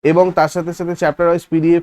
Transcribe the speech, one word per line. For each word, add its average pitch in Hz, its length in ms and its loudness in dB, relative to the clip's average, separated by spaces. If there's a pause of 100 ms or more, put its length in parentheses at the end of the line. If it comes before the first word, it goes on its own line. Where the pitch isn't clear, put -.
এবং 175 300 2
তার 160 160 0
সাথে 175 240 -6
সাথে 170 240 -8
চ্যাপ্টার 170 300 -2
ওয়াইজ 170 200 -2
পিডিএফ 165 360 0